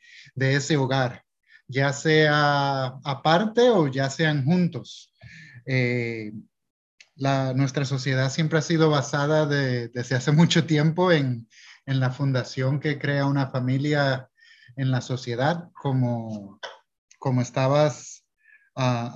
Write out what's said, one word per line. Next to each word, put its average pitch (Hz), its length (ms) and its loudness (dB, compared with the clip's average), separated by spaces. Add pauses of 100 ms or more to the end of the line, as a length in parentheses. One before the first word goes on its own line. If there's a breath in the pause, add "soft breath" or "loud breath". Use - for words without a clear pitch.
(360 loud breath)
de 135 200 2
ese 139 220 0
hogar, 131 480 -2 (420 soft breath)
ya 139 240 0
sea 147 920 2 (180)
aparte 196 680 2
o 165 180 2
ya 135 200 -2
sean 147 360 0
juntos. 170 680 -2 (520 loud breath)
Eh, 120 640 -2 (840)
la, 135 360 0
nuestra 135 300 0
sociedad 131 460 0
siempre 160 300 0
ha - 20 0
sido 160 280 2
basada 151 560 2
de, 131 440 0
desde 123 260 -4
hace 127 160 0
mucho 165 340 4
tiempo 160 460 2
en, 127 380 0 (360 loud breath)
en 135 140 0
la 127 120 0
fundación 135 680 -2
que 139 200 -4
crea 139 260 0
una 139 220 0
familia 135 840 0 (480 soft breath)
en 131 140 -2
la 127 100 0
sociedad, 131 720 -4
como, 113 880 -4 (560)
como 127 240 -2
estabas, 139 840 -2 (520 soft breath)
ah, 123 380 -2